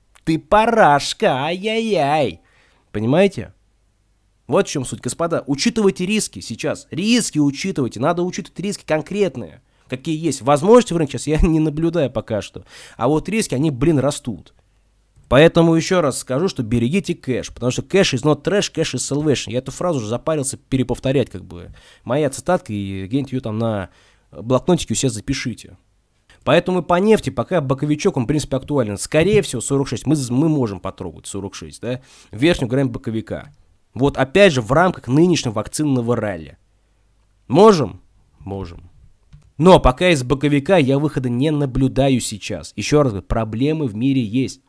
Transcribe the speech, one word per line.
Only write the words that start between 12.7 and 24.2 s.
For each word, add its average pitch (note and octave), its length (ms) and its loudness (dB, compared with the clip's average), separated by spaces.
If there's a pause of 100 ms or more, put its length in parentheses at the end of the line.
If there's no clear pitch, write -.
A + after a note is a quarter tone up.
А A#2+ 100 0
вот D3+ 220 0
риски, G3+ 260 -2
они, D3+ 160 0
блин, C#3 280 2
растут. B2 540 -6 (760)
Поэтому E3 460 6
ещё F3 260 0
раз C3+ 180 -2
скажу, D#3 300 -2
что C3+ 120 -8
берегите A#2+ 520 -2
кэш, A#2+ 400 -8
потому B2 180 -4
что - 120 -4
cash F#3 300 0
is B2 100 -4
not D3 200 2
trash, F#3+ 300 -2
cash D#3 220 -4
is - 20 -4
salvation. D3 560 -2
Я B2 60 -2
эту C3 120 -10
фразу E3+ 280 -4
уже G#2+ 100 -6
запарился C#3 480 -4
переповторять, B2+ 720 -2
как F2+ 160 -14
бы. F2 260 -16 (320)
Моя C#3 260 0
цитатка, F3 440 -4
и G2 320 -6
где-нибудь B2+ 260 -4
её C3 100 -4
там G#2+ 160 -6
на A2 320 -2 (440)